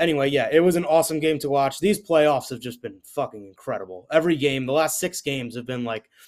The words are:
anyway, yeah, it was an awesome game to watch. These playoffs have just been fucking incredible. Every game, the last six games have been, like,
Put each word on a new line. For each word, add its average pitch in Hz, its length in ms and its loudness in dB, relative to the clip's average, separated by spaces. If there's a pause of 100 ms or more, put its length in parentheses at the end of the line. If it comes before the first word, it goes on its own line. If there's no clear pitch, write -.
anyway, 147 280 2
yeah, 131 220 0
it 156 80 6
was 175 160 4
an 175 80 0
awesome 156 380 2
game 156 180 0
to 143 100 -4
watch. 139 300 0
These 196 260 0
playoffs 151 440 2
have 123 100 -10
just 120 220 -12
been 98 240 -12
fucking 110 420 -8
incredible. 95 640 -10
Every 160 240 4
game, 135 300 0
the 131 80 -2
last 156 260 0
six 180 220 -4
games 127 340 -6
have 120 100 -10
been, 123 200 -6
like, 113 240 -8 (180)